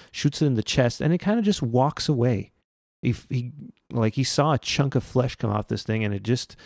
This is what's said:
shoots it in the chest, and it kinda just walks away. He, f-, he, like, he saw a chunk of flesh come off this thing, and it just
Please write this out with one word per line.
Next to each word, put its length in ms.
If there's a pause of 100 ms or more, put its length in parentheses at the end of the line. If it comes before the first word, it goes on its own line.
(120)
shoots 300
it 60
in 80
the 80
chest, 360
and 140
it 60
kinda 220
just 200
walks 480
away. 420 (500)
He, 100
f-, 180
he, 240 (360)
like, 260
he 100
saw 280
a 60
chunk 360
of 80
flesh 340
come 140
off 180
this 140
thing, 200
and 100
it 100
just 420